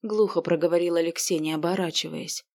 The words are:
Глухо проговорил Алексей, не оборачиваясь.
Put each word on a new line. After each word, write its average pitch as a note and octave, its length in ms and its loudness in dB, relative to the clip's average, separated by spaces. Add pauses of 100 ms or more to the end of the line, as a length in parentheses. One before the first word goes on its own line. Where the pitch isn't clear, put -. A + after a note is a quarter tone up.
Глухо G#3+ 380 2
проговорил E3+ 540 2
Алексей, E3 440 0
не D#3 140 -2
оборачиваясь. E3 1000 -2